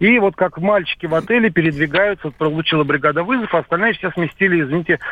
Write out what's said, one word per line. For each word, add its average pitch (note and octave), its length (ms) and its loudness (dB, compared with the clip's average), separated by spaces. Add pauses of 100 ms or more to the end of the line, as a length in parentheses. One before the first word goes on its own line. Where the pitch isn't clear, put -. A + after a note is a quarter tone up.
И A3+ 180 4
вот G3 160 2
как F3+ 240 -2
мальчики F#3 480 -2
в D#3+ 80 -2
отеле A3 360 2
передвигаются, D#3+ 800 0
вот D3 60 -12
получила D#3 500 0
бригада D3 380 0
вызов, A3 320 -2
а E3+ 40 2
остальные F#3 340 -2
все F3+ 180 -6
сместили, F3 520 0
извините, D#3 360 -2 (140)